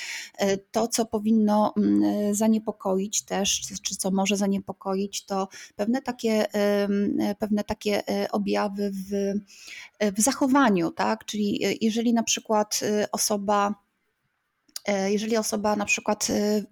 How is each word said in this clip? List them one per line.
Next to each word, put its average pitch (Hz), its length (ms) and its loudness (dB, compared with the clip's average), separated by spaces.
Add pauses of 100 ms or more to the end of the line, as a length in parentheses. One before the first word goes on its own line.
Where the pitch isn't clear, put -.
(380)
E, 196 200 0
to, - 300 -2
co 233 220 -2
powinno, 214 680 2
mm, 208 260 4
e, 208 320 0
zaniepokoić 214 840 0
też, 185 400 -2
czy, - 200 -10
czy - 140 -6
co 190 160 -4
może 190 260 0
zaniepokoić, 196 880 -4
to 196 220 -4 (280)
pewne 233 260 0
takie, 226 520 0
em, 202 680 2
e, 208 140 0
pewne 208 280 -2
takie, - 440 -2
e, 202 240 -2
objawy 202 600 -2
w, 196 220 -8 (840)
e, 208 120 2
w 196 80 -6
zachowaniu, 254 720 4
tak? 220 340 -2
Czyli, 208 400 -2
e, 196 160 2
jeżeli 226 320 2
na 226 100 2
przykład, 214 600 0
e, 208 280 0
osoba, 208 640 0 (1080)
e, 196 260 0
jeżeli 220 260 0
osoba 214 380 0
na 202 100 -2
przykład, - 440 -2
e, 208 420 2